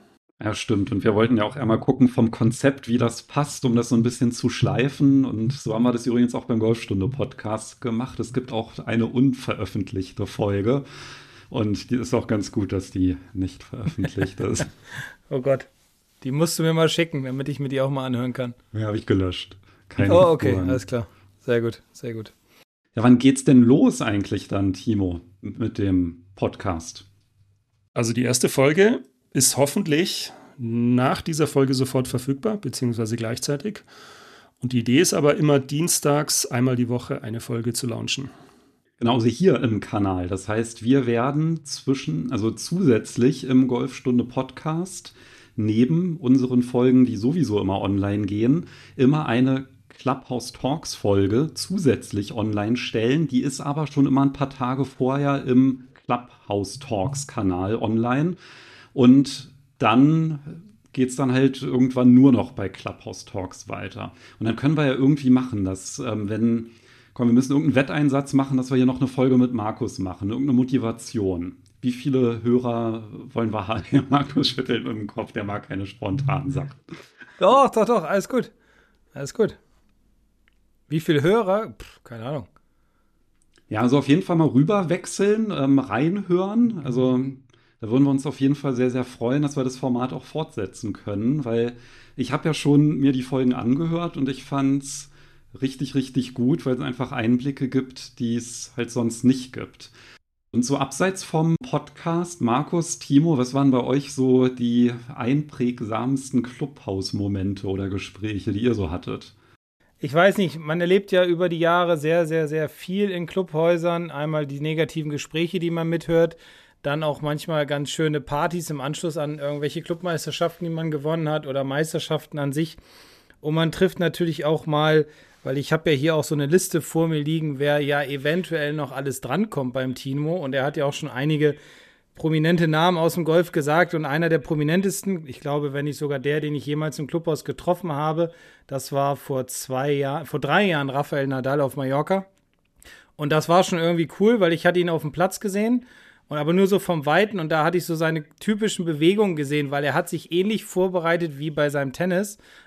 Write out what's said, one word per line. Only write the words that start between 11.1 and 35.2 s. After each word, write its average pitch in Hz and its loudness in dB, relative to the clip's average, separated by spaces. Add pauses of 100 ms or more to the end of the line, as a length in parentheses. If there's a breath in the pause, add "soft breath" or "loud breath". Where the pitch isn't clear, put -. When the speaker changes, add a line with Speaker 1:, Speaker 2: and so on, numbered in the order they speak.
Speaker 1:
Und 107 -4
die 120 -2
ist 123 -4
auch 113 0
ganz 101 -2
gut, 101 -2
dass 95 -4
die 92 0 (160)
nicht 92 -6
veröffentlicht - -6
Speaker 2:
<laughs> - -
Speaker 1:
ist. - -2 (640 loud breath)
Speaker 2:
Oh 139 -4
Gott. 135 -2 (560)
Die 127 -6
musst 160 0
du 165 0
mir 160 2
mal 160 4
schicken, 156 -2
damit 135 -6
ich 127 -6
mir 139 -4
die 131 -2
auch 135 0
mal 135 -2
anhören 127 -2
kann. 120 -6 (180)
Speaker 1:
Ja, 107 -4
hab 104 -2
ich 110 -6
gelöscht. 92 -2 (320 soft breath)
Keine - 2
Speaker 2:
Oh, 175 8
okay. 151 2
Speaker 1:
Spuren. 95 0
Speaker 2:
Alles 127 -2
klar. 117 -4 (340 soft breath)
Sehr 120 2
gut, 113 -4 (100)
sehr 120 -12
gut. 110 -12 (640 soft breath)
Speaker 1:
Ja, 113 -2
wann 123 10
geht's 131 4
denn 131 8
los 151 6
eigentlich 104 -2
dann, 98 0
Timo, 95 -2 (220)
mit 107 -6
dem 92 0 (120)
Podcast? - -6 (840)
Speaker 3:
Also 117 -2
die 123 0
erste 120 0
Folge 160 4 (280)
ist - 0
hoffentlich 160 0 (240 loud breath)
nach 123 2
dieser 156 -2
Folge 135 2
sofort 127 0
verfügbar, 135 -4
beziehungsweise 117 -4
gleichzeitig. 123 -4 (760 loud breath)
Und 127 -4
die 123 2
Idee 120 2
ist 180 2
aber 147 4